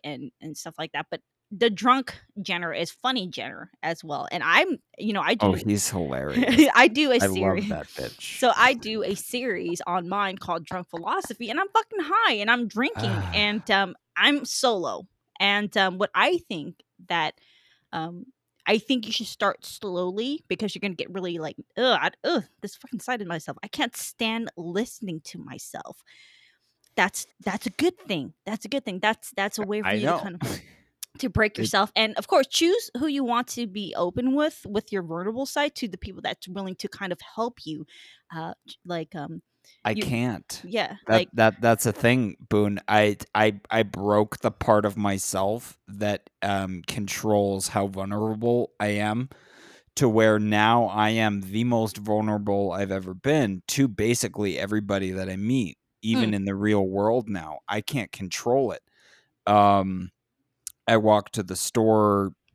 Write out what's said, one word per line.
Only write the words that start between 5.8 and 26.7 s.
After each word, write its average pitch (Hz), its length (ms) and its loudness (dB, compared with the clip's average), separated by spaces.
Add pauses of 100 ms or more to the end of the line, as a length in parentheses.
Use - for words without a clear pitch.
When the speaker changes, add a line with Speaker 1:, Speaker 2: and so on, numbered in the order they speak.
Speaker 2:
hilarious. 87 800 4
Speaker 1:
<laughs> - 40 0
I 254 140 8
do 269 220 2
a 240 60 4
Speaker 2:
I 196 100 4
love 196 80 0
Speaker 1:
series. 190 340 0
Speaker 2:
that 76 200 -6
bitch. - 500 -10
Speaker 1:
So 247 180 4
I 247 160 8
do 220 300 -4
a 196 140 -2
series 185 680 -4
on 175 220 -2
mine 196 300 -2
called 170 260 -4
Drunk 180 240 -8
Philosophy, 233 600 -6
and 269 100 -4
I'm 392 80 -2
fucking 440 340 -2
high, 359 320 2
and 208 160 0
I'm 240 180 2
drinking, 254 420 -2
Speaker 2:
Ah. 95 240 -4
Speaker 1:
and, 208 360 0
um, 196 260 2 (200)
I'm 269 300 2
solo. 185 600 -2 (320)
And, 202 360 0
um, 190 220 2
what 196 160 -2
I 302 240 4 (100)
think 165 280 -8 (320)
that, 170 260 0 (580)
um, 170 340 -8 (380)
I 214 140 4
think 233 280 -2
you 226 60 -8
should 247 140 -4
start - 400 -2
slowly 196 840 -4
because 190 260 -4
you're 185 60 -14
gonna 190 140 -6
get - 160 -8
really 180 280 -6
like, 156 180 -8 (200)
"Ugh, 233 240 4
I, 156 100 2 (140)
ugh, 302 200 0 (180)
this - 140 -12
fucking - 240 -12
side 247 200 -6
of 196 60 -10
myself. 165 360 -8
I 190 60 -10
can't 247 280 -4
stand 226 600 -6
listening 175 680 -6
to - 140 -16
myself." - 640 -16 (920)